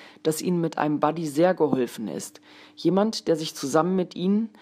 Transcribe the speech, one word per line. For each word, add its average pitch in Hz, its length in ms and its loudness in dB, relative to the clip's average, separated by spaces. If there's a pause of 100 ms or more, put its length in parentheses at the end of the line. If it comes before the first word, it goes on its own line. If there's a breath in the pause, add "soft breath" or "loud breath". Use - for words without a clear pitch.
(240 loud breath)
dass 156 180 0
ihnen 175 200 0
mit 165 160 -2
einem 151 240 0
Buddy 156 260 0
sehr 165 260 4
geholfen 127 540 0
ist. - 320 -10 (380 loud breath)
Jemand, 196 500 0
der 165 80 4
sich 156 180 -6
zusammen 160 440 0
mit 180 180 -2
ihnen 208 340 0 (120 loud breath)